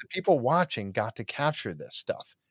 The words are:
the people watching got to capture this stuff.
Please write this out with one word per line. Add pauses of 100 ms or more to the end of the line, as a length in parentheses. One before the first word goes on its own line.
the
people
watching
got
to
capture
this
stuff. (160)